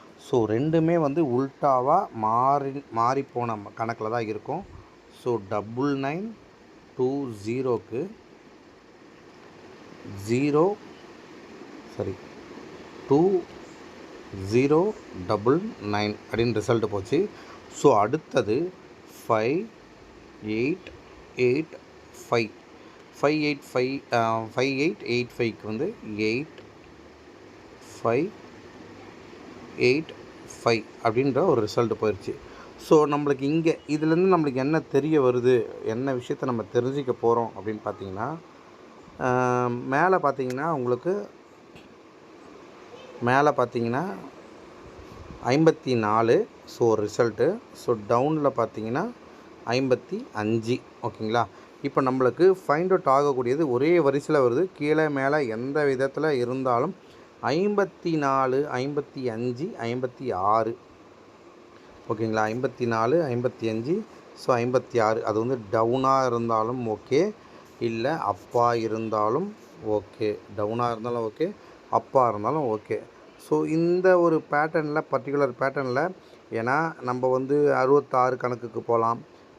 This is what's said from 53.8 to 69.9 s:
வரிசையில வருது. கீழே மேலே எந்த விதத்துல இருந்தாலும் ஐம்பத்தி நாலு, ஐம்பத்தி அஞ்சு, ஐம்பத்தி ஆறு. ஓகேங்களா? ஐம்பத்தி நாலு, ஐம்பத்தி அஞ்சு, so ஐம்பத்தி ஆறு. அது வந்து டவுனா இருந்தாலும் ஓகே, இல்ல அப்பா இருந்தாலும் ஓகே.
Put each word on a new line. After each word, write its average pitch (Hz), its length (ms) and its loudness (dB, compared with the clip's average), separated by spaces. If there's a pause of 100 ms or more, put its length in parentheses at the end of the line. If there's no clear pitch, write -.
வரிசையில 143 400 2
வருது. 131 360 4
கீழே 156 340 2
மேலே 139 380 0
எந்த 131 380 -2
விதத்துல 135 440 0
இருந்தாலும் 131 640 0 (480)
ஐம்பத்தி 190 720 0
நாலு, 135 560 2
ஐம்பத்தி 139 540 -6
அஞ்சு, 123 540 -4
ஐம்பத்தி 123 540 -4
ஆறு. 110 440 2 (1300)
ஓகேங்களா? 110 460 -2
ஐம்பத்தி 127 320 -4
நாலு, 113 300 2
ஐம்பத்தி 123 520 -2
அஞ்சு, 131 360 -2 (320)
so 127 200 0
ஐம்பத்தி 123 440 0
ஆறு. 110 240 2
அது 107 140 0
வந்து 123 200 -2 (140)
டவுனா 131 540 2
இருந்தாலும் 117 640 -2
ஓகே, 143 460 0 (460)
இல்ல 117 380 -2
அப்பா 117 560 0
இருந்தாலும் 113 800 -2 (320)
ஓகே. 107 520 -2 (180)